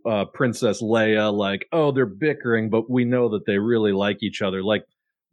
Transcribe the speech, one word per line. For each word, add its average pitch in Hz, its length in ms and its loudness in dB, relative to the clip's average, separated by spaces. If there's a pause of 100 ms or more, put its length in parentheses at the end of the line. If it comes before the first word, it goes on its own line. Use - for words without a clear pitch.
uh, 107 180 0 (100)
Princess 117 480 0
Leia, 107 520 2
like, 98 400 -2
"Oh, 151 180 2
they're 127 140 2
bickering, 113 640 -2
but 113 200 0
we 123 140 2
know 120 260 2
that 104 160 -4
they 101 120 0
really 107 340 2
like 101 320 0
each 98 180 -4
other." 95 220 -2
Like, 104 220 0 (480)